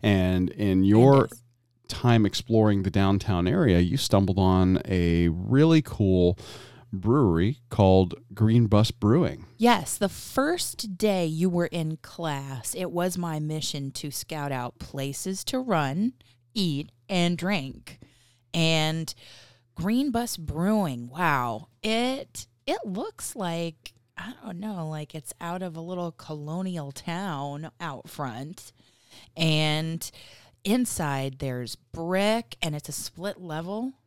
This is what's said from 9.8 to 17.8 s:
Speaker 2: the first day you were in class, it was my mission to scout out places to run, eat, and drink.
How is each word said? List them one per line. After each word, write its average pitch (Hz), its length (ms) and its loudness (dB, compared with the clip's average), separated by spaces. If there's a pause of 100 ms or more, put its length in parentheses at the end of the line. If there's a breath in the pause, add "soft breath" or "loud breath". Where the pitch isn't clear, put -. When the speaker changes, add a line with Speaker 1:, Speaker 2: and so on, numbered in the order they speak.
Speaker 2:
the 202 120 0
first 269 880 -4
day 190 300 0
you 160 240 0
were 175 160 0
in 160 380 -4
class, 139 720 -8
it 185 160 -6
was 175 260 -2
my 170 220 -4
mission 151 540 -6
to 147 180 -10
scout 143 400 -8
out 123 260 -6
places 139 680 -8
to - 120 -4
run, 196 560 0 (400 soft breath)
eat, 156 380 -2 (180)
and 175 260 0
drink. 165 640 -6 (560 soft breath)